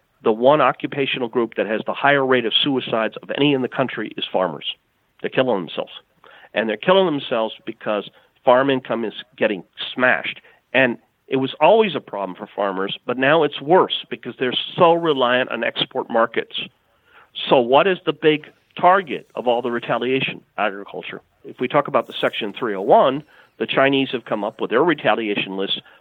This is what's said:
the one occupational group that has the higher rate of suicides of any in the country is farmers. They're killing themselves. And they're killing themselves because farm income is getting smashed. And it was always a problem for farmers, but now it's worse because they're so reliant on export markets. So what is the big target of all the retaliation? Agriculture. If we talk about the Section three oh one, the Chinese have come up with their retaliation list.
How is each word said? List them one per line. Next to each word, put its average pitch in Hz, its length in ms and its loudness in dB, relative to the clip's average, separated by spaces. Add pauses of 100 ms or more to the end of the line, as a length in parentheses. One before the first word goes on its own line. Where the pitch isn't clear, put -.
(220)
the 110 100 2
one 131 280 4
occupational 131 680 -2
group 117 280 -2
that 101 100 -2
has 104 200 -4
the 107 60 -4
higher 139 340 2
rate 127 200 2
of 104 60 -2 (120)
suicides 117 580 -2
of - 140 -16
any 143 160 4
in 131 100 0
the 120 60 -2
country 117 480 -4
is 92 160 -6
farmers. 87 420 -2 (460)
They're 85 180 -6
killing 110 280 0
themselves. - 260 -10 (600)
And 110 140 0
they're 107 80 -2 (120)
killing 190 180 4
themselves 127 480 -2 (100)
because 107 460 -6 (340)
farm 131 260 6
income 123 340 -2
is 104 100 -8 (220)
getting 107 260 -2 (320)
smashed. 127 460 0 (320)
And 127 260 2 (300)
it 135 80 -2
was 131 240 -2
always 202 340 4
a 123 60 -4
problem 98 340 -8
for 104 220 -14
farmers, 98 500 -4
but 123 120 -4
now 147 260 4
it's 147 160 -4
worse 147 500 2
because 120 280 -10
they're 127 140 -2 (240)
so 170 180 6
reliant 131 560 0
on 117 120 -4
export - 480 -4
markets. - 480 0 (880)
So 143 120 6
what 135 260 4
is 185 180 0
the 160 80 -2
big 151 340 0 (320)
target 175 560 2
of 117 140 -4
all 120 140 0
the 123 80 -4
retaliation? 123 720 -4 (160)
Agriculture. 98 640 -8 (220)
If - 160 -14
we 127 80 -2
talk 147 200 0
about 127 180 0
the - 60 -20
Section - 400 -4
three 110 220 -4
oh 95 80 -6
one, 151 420 4 (340)
the 113 80 -4
Chinese 135 460 0
have 117 120 -8
come 107 200 -6
up - 160 -8
with 95 100 -4
their 113 140 2
retaliation 107 720 -2
list. 98 240 -4 (200)